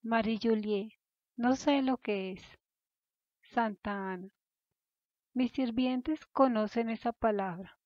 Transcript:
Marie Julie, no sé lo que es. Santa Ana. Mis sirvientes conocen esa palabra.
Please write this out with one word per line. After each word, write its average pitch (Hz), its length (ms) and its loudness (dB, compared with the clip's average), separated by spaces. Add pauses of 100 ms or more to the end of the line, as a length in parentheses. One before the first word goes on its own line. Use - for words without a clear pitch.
Marie 226 420 0
Julie, 214 560 0 (380)
no 247 200 2
sé 277 260 2
lo 262 160 0
que 190 340 -4
es. 214 100 -12 (1080)
Santa 202 600 -2
Ana. 185 180 -10 (1040)
Mis 247 180 0
sirvientes 254 800 0
conocen 233 560 2
esa 226 240 -4
palabra. 196 720 -2